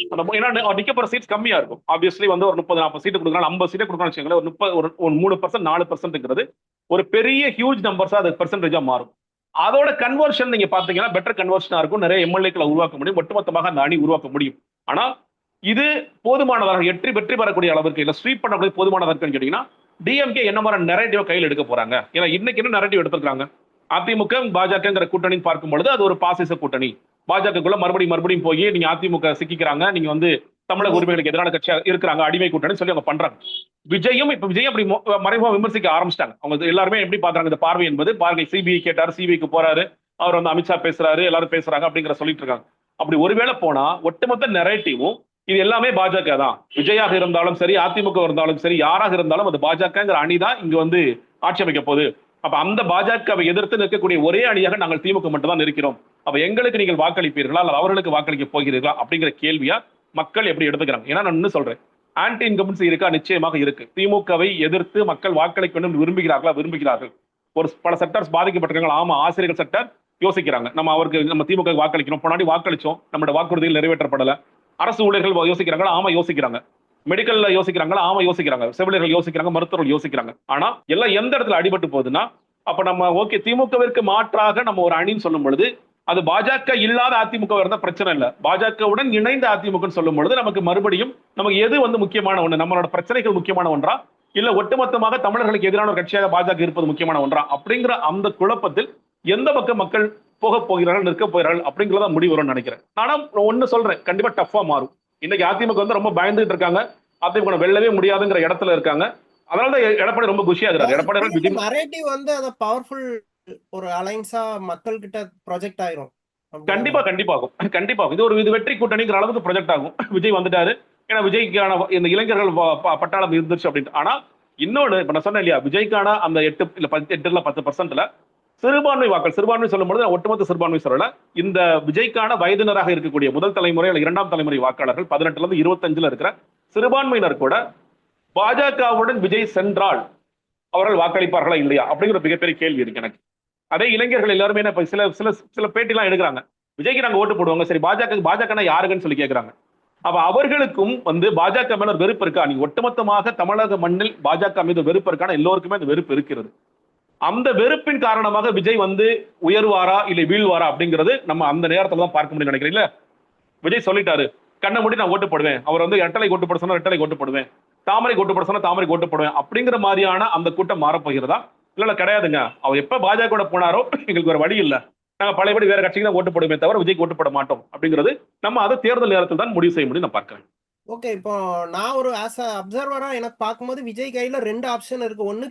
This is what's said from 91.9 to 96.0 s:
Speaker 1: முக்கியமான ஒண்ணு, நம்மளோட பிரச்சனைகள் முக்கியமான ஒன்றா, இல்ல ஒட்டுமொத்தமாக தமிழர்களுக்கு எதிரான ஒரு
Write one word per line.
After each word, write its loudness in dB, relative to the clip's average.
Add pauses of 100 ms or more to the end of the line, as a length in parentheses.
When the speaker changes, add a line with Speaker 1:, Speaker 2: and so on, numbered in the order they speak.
Speaker 1:
முக்கியமான 0
ஒண்ணு, 0
நம்மளோட 0
பிரச்சனைகள் -2
முக்கியமான 0
ஒன்றா, 0 (400)
இல்ல 0
ஒட்டுமொத்தமாக 0
தமிழர்களுக்கு 0
எதிரான 2
ஒரு -2